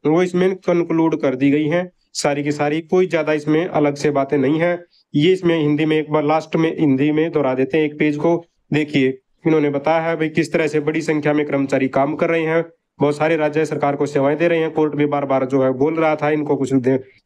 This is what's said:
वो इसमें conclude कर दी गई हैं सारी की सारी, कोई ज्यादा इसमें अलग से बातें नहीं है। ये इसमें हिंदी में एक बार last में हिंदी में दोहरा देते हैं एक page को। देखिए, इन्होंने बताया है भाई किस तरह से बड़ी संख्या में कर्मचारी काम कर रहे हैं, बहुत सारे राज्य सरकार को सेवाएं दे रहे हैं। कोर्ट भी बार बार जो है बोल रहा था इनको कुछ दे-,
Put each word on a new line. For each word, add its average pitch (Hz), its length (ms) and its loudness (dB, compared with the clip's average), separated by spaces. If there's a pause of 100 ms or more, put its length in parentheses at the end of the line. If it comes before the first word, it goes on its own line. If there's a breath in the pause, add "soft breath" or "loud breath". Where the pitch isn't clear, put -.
वो 160 160 2
इसमें 180 320 0
conclude 165 680 0
कर 135 140 0
दी 135 160 2
गई 151 180 2
हैं 180 220 -2 (220)
सारी 147 300 -2
की 147 100 -2
सारी, 147 280 -2
कोई 185 260 0
ज्यादा 156 260 -2
इसमें 156 340 0
अलग 147 280 0
से 147 160 -2
बातें 139 280 0
नहीं 143 220 0
है। 175 240 -2 (300 soft breath)
ये 151 180 4
इसमें 175 260 0
हिंदी 151 260 0
में 156 140 2
एक 151 120 -4
बार 151 140 0
last 156 320 -2
में 160 240 0
हिंदी 147 320 2
में 156 200 0
दोहरा 135 220 0
देते 131 240 0
हैं 156 60 2
एक 147 140 -4
page 151 180 0
को। 170 280 0 (280)
देखिए, 147 460 0 (280)
इन्होंने 156 240 2
बताया 151 300 0
है 165 160 -2
भाई 156 120 -2
किस 156 240 -2
तरह 170 140 0
से 151 140 -2
बड़ी 156 200 -2
संख्या 151 320 0
में 147 140 0
कर्मचारी 135 420 0
काम 139 260 0
कर 165 160 0
रहे 165 120 0
हैं, 160 220 0 (360)
बहुत 143 160 2
सारे 156 200 0
राज्य 151 280 0
सरकार 143 320 -2
को 143 100 -2
सेवाएं 139 300 0
दे 165 120 2
रहे 170 100 2
हैं। 160 120 0
कोर्ट 151 240 0
भी 147 120 0
बार 143 180 -2
बार 135 200 0
जो 131 180 2
है 131 100 2
बोल 143 220 0
रहा 160 220 0
था 151 140 -2
इनको 147 260 0
कुछ 131 160 -2
दे-, 131 280 2 (260 loud breath)